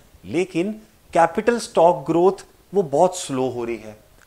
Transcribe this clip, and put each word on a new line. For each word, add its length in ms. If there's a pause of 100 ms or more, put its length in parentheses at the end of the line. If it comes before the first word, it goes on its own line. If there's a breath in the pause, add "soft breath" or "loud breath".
(260)
लेकिन 560 (320)
capital 460
stock 460
growth 400 (280)
वो 100
बहुत 340
स्लो 320
हो 160
रही 120
है। 200 (300)